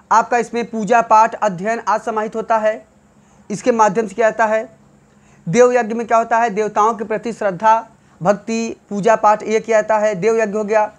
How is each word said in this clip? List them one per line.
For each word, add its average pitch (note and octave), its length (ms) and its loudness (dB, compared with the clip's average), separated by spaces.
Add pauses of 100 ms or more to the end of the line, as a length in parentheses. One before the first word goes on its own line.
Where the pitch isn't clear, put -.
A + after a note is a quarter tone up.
(120)
आपका A#3 260 2
इसमें A#3 320 -4
पूजा A3+ 320 0
पाठ A3 340 4
अध्ययन G#3+ 520 -4
आदि G#3 160 0
समाहित A3 320 -6
होता A3 220 0
है, G#3+ 280 -2 (680)
इसके A3+ 200 -2
माध्यम A3 360 2
से F#3+ 80 -16
क्या A3+ 120 2
होता A3 180 0
है? A3 380 -4 (640)
देव B3 220 4
यज्ञ A#3 240 0
में A#3 120 -6
क्या A#3 100 2
होता A#3 200 0
है? A#3 120 0
देवताओं G#3+ 440 0
के A3 100 -8
प्रति G#3+ 300 -6
श्रद्धा, A3 560 0 (320)
भक्ति, G#3+ 680 -2
पूजा G3+ 260 0
पाठ, G#3+ 280 2
ये G#3+ 160 -2
किया A3 220 0
जाता G#3+ 160 0
है, G#3+ 180 0
देव A3 240 0
यज्ञ G#3+ 180 -2
हो G#3+ 60 -4
गया। G#3+ 220 0 (140)